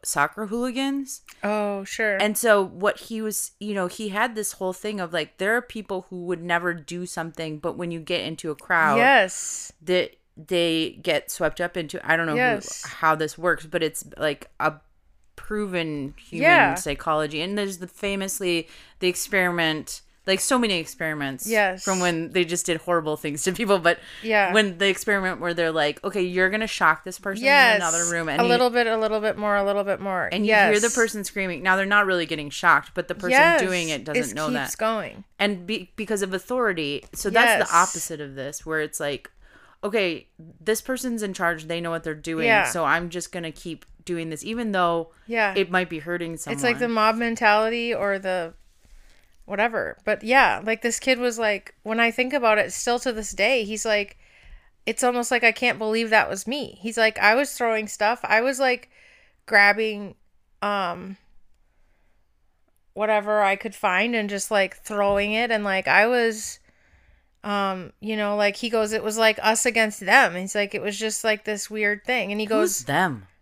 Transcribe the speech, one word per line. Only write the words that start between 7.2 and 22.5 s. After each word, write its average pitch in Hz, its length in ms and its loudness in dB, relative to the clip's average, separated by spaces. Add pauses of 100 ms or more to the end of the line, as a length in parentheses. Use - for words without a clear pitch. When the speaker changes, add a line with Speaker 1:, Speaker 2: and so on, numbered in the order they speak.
Speaker 1:
but 165 180 -6
when 170 160 -6
you 165 80 -8
get 160 220 -4
into 160 280 -8
a 147 60 -6
crowd, 160 420 2
Speaker 2:
Yes. 233 720 2 (100)
Speaker 1:
that 180 340 0 (200)
they 165 680 -2
get 156 300 -2
swept 160 280 -2
up 175 160 -4
into, 170 320 -8
I 160 80 4
don't 165 100 0
know 156 60 -2
who, 190 60 0
Speaker 2:
Yes. 240 480 -2
Speaker 1:
how 160 300 0
this 156 200 -4
works, 160 300 0
but 160 160 -2
it's, 156 220 -4 (120)
like, 147 320 -4 (120)
a 151 140 0 (760)
proven 165 680 -4
human - 260 -8
Speaker 2:
Yeah. 285 300 6
Speaker 1:
psychology. 156 680 -2
And 190 160 -4
there's 196 220 -4
the 180 100 -12
famously, 196 800 -4 (320)
the 180 80 2
experiment, 175 960 -2 (240)
like, 190 140 2
so 254 180 2
many 220 200 2
experiments 151 680 -6
Speaker 2:
Yes. 202 360 0
Speaker 1:
from 190 180 0
when 170 320 0
they 180 120 2
just 170 220 -2